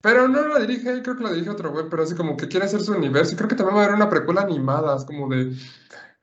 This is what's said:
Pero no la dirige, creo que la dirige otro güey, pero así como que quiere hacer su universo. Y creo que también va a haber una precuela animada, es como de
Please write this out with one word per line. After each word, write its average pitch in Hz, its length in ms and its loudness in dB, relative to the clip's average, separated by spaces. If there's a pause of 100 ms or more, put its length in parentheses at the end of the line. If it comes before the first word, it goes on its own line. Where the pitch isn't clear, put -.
Pero 247 260 6
no 294 220 2
la 294 100 2
dirige, 247 440 -2
creo 254 140 -6
que 247 60 -8
la 214 100 -4
dirige 170 180 -2
otro 190 200 -6
güey, 160 180 -4
pero 160 140 -2
así 165 140 -2
como 160 200 -2
que 139 120 -6
quiere 190 180 0
hacer 208 140 -2
su 208 120 -2
universo. 147 400 2
Y - 40 -6
creo 208 120 -2
que - 60 0
también 196 220 2
va 208 60 6
a - 20 6
haber 202 120 2
una 208 140 4
precuela 170 320 0
animada, 143 540 0
es 135 80 -6
como 143 240 -8
de 127 240 -2 (720)